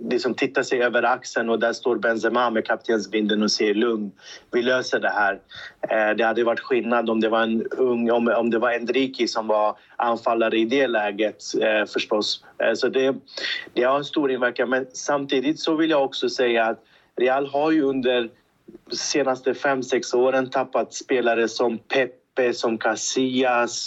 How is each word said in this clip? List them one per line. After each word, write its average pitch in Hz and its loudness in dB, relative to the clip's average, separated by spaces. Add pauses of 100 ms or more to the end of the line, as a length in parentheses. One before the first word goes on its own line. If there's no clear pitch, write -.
(120)
liksom 123 0
titta 131 -2
sig 120 0
över 120 2
axeln 117 -2
och 113 2
där 117 0
står 120 -2
Benzema 113 0
med 113 -2
kaptensbindeln 107 0
och 101 0
säger: 107 2
"Lugn, 107 -2 (400)
vi 120 0
löser 123 0
det 101 -2
här." 101 0 (500)
Eh, 107 2
det 113 2
hade 113 2
varit 117 0
skillnad 117 0
om 113 0
det 110 2
var 113 2
en 113 0
ung, 120 0
om, 117 2 (100)
om 117 2
det 113 2
var 120 2
Endrique 120 -2
som 110 -4
var 107 2 (200)
anfallare 113 0
i 113 2
det 131 2
läget, 104 -2 (200)
eh, 107 2
förstås. - -2 (180)
Eh, 113 2
så 131 -2
det, 131 0 (580)
det 123 0
har 131 4
en 147 -2
stor 143 0
inverkan, 120 0
men 131 0
samtidigt 143 0
så 160 0
vill 160 2
jag 143 4
också 127 -2
säga 120 2
att 113 -2 (380)
Real 131 2
har 143 0
ju 156 4
under 127 0 (640)
senaste 135 -2
fem, 135 -2
sex 120 -2
åren 131 2
tappat 131 -2
spelare 117 0
som 117 -2
Pepe, 123 -2
som 113 -2
Casillas, 123 0